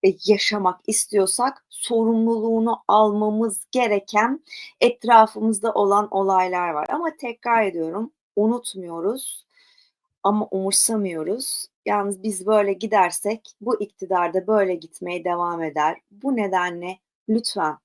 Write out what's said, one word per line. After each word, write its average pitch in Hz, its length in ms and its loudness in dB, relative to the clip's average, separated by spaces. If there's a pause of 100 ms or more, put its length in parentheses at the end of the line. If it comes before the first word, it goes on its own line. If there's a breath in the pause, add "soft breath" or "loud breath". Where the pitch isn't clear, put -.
e, 190 100 4 (120)
yaşamak 196 600 2
istiyorsak 214 840 0
sorumluluğunu 226 1160 0
almamız 214 840 2
gereken 220 720 0 (360 loud breath)
etrafımızda 220 920 4
olan 202 380 2
olaylar 185 600 0
var. 151 200 -4
Ama 320 260 -4
tekrar 233 460 -2
ediyorum, 175 500 -4 (240)
unutmuyoruz 202 1080 -4 (760 soft breath)
ama 208 280 0
umursamıyoruz. 196 1160 -2 (200)
Yalnız 202 360 -2
biz 190 240 -4
böyle 208 260 2
gidersek 202 880 0
bu 220 200 -2
iktidar 180 540 -4
da 185 120 0
böyle 196 280 2
gitmeye 170 500 -10
devam 175 380 -2
eder. 156 360 -2 (120)
Bu 247 260 -4
nedenle 180 600 -2 (300)
lütfen 202 560 -2